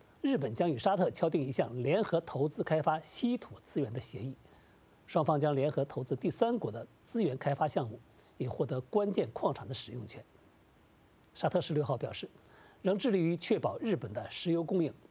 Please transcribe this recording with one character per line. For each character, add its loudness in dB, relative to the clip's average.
日 2
本 -2
将 2
与 0
沙 4
特 2
敲 2
定 2
一 -2
项 -2
联 4
合 2
投 0
资 -4
开 2
发 2
稀 -2
土 -10
资 -2
源 -2
的 -4
协 -10
议， -6
双 2
方 4
将 4
联 4
合 0
投 -4
资 -2
第 0
三 2
国 -4
的 -8
资 -2
源 2
开 0
发 2
项 0
目， -8
以 -2
获 -2
得 -2
关 0
键 0
矿 0
产 -10
的 -6
使 -10
用 -10
权。 -14
沙 0
特 4
十 -2
六 2
号 0
表 -6
示， -10
仍 2
致 2
力 4
于 4
确 2
保 0
日 0
本 -6
的 -6
石 0
油 2
供 2
应， 0